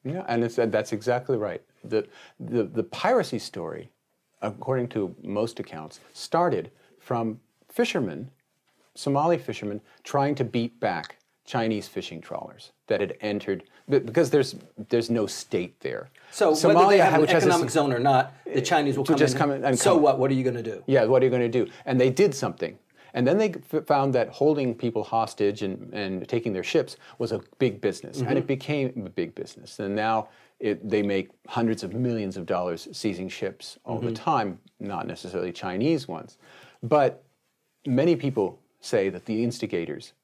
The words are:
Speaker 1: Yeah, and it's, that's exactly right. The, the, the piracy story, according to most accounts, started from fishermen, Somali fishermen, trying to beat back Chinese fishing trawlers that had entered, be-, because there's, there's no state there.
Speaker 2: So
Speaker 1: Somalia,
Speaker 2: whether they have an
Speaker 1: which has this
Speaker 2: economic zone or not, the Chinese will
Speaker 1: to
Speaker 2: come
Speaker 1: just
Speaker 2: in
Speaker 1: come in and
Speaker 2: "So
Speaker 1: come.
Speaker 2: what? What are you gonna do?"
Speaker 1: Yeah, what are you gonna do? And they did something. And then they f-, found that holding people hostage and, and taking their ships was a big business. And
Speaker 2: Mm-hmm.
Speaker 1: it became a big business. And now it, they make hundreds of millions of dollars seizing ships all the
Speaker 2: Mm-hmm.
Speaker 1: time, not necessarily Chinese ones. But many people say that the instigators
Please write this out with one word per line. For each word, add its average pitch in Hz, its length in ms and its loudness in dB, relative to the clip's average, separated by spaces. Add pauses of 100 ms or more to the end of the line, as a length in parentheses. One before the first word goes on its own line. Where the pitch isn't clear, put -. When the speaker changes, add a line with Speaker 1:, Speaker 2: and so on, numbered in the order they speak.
Speaker 1:
Yeah, - 240 -6
and 117 160 0
it's, 117 140 -4
that's 107 360 0
exactly 120 440 -2
right. 104 260 -6 (200)
The, 110 240 -2 (320)
the, 120 260 -2
the 104 180 -4
piracy 190 560 -2
story, 80 500 -10 (540)
according 120 460 -4
to 95 340 -4
most 107 360 -4
accounts, 78 400 -14 (140)
started 160 560 0 (300)
from 113 400 -4 (280)
fishermen, 127 640 -2 (640)
Somali 147 460 2
fishermen, 107 420 -8 (220)
trying 143 320 0
to 135 80 -2
beat 117 360 -4
back 85 380 -4 (280)
Chinese 110 420 -2
fishing 82 340 -10
trawlers - 500 -14 (160)
that 101 140 0
had 95 200 -4
entered, 104 420 -4 (260)
be-, 139 100 4
because 131 300 2
there's, 139 260 2 (340)
there's 117 200 2
no 113 160 2
state - 540 -6
there. - 300 -8 (220)
Speaker 2:
So 180 200 4
Speaker 1:
Somalia, 160 240 6
Speaker 2:
whether 185 140 8
they 202 100 8
have 151 160 6
an 156 60 6
Speaker 1:
which 156 100 4
has 160 120 4
this - 80 6
Speaker 2:
economic - 200 2
zone 139 220 2
or 117 60 0
not, 131 340 4 (120)
the 143 160 -2
Chinese 143 360 2
will 139 80 -2
Speaker 1:
to 160 80 4
Speaker 2:
come 135 60 4
Speaker 1:
just 139 140 6
Speaker 2:
in 139 60 -2
Speaker 1:
come 143 120 2
in 135 140 -4
and 127 120 2
Speaker 2:
"So 185 160 6
Speaker 1:
come. 156 100 8
Speaker 2:
what? 131 160 6
What 135 120 2
are - 20 2
you 131 100 0
gonna 120 200 -2
do?" 101 240 -8
Speaker 1:
Yeah, 131 180 6
what 127 160 6
are 131 40 6
you 123 60 4
gonna 120 180 2
do? 113 180 2 (180)
And 127 140 2
they 131 100 4
did 165 260 4
something. 85 420 -6 (360)
And 123 140 2
then 170 100 4
they 214 160 2 (200)
f-, 156 120 -2
found 139 280 2
that 117 160 2
holding 143 460 2
people 113 280 -4
hostage 107 600 0
and, 95 300 -8
and 95 360 -6
taking 117 240 -2
their 92 100 -4
ships 139 320 -2 (220)
was 117 160 -4
a 98 80 -6 (180)
big - 220 0
business. 110 380 -4
And 123 80 -2
Speaker 2:
Mm-hmm. - 100 2
Speaker 1:
it 123 100 -2
became 135 580 -4
a 87 40 -12
big 85 260 -6
business. - 440 -14
And 101 160 -4
now 110 340 0 (300)
it, 107 280 -4
they 104 140 2
make 101 280 0 (180)
hundreds 113 360 0
of 92 100 -8
millions 113 440 -2
of 87 80 -8
dollars 90 480 -4
seizing 92 340 -4
ships - 560 -10
all 113 160 -6
the 120 80 -4
Speaker 2:
Mm-hmm. 113 160 -4
Speaker 1:
time, 110 360 0 (200)
not 90 280 -8
necessarily 90 440 -8
Chinese 123 560 -4
ones. 82 300 -12 (460)
But 139 400 2 (600)
many 143 300 4
people 127 440 -2 (200)
say 98 300 0
that 90 160 -10
the 113 180 -2
instigators 85 680 -6 (100)